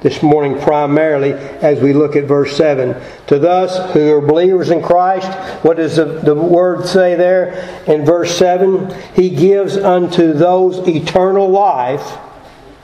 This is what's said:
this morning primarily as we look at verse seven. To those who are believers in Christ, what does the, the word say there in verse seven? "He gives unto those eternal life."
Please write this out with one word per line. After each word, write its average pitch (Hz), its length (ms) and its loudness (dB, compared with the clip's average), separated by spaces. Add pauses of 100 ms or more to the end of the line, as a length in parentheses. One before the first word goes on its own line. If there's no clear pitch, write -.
this - 200 -2
morning 147 380 2
primarily 147 760 0
as 147 460 -2
we 139 140 2
look 143 220 0
at 143 100 0
verse 143 300 0
seven. 131 400 0 (320)
To 143 120 2
those 180 380 0 (160)
who 151 200 4
are 147 80 2
believers 180 500 2
in 170 100 0
Christ, 185 500 0 (320)
what 160 140 2
does 160 180 -2
the, 156 100 2
the 147 300 -2
word 175 500 0
say 180 300 2
there 180 380 0 (340)
in 151 160 2
verse 170 320 0
seven? 180 580 0 (220)
"He 185 140 2
gives 190 480 0
unto 180 560 0
those 180 540 0
eternal 185 640 0
life." 147 680 -2 (680)